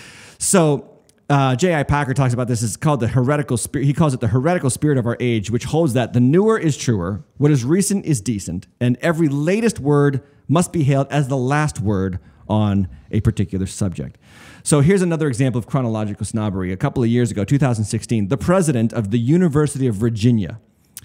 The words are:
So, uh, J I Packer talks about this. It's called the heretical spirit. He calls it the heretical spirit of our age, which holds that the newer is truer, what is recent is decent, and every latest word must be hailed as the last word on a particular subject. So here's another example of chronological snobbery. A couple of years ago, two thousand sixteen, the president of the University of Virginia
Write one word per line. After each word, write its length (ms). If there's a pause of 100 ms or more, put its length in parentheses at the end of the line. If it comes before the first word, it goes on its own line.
(380)
So, 540 (360)
uh, 280
J 180
I 80
Packer 320
talks 220
about 120
this. 140
It's 160
called 220
the 80
heretical 500
spirit. 300
He 60
calls 200
it 60
the 80
heretical 420
spirit 300
of 80
our 120
age, 300
which 160
holds 280
that 200
the 60
newer 400
is 180
truer, 460 (140)
what 120
is 160
recent 400
is 160
decent, 460 (120)
and 220
every 260
latest 520
word 420 (260)
must 240
be 120
hailed 260
as 180
the 100
last 420
word 400 (280)
on 400 (220)
a 120
particular 440
subject. 540 (420)
So 200
here's 200
another 260
example 300
of 80
chronological 640
snobbery. 440
A 60
couple 240
of 80
years 220
ago, 120
two 140
thousand 280
sixteen, 420
the 100
president 560
of 160
the 80
University 720
of 80
Virginia 640 (460)